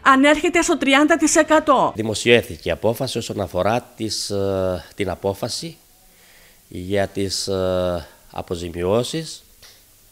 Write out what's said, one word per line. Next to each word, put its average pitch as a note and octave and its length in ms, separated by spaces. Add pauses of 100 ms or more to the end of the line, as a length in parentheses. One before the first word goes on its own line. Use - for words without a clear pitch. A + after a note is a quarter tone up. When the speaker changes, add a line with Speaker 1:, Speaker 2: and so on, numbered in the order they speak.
Speaker 1:
ανέρχεται D4 600
στο E4 160
τριάντα C#4+ 400
τοις D4+ 180
εκατό. D4+ 600
Speaker 2:
Δημοσιεύθηκε G#2+ 760
απόφαση A#2 460
όσον G#2+ 240
αφορά F#2+ 440 (120)
τις, A2 320
ε, F#2+ 560 (100)
την F#2+ 140
απόφαση G2 680 (920)
για F#2 400
τις, G2 400
ε, F#2 600 (240)
αποζημιώσεις F#2 1120 (680)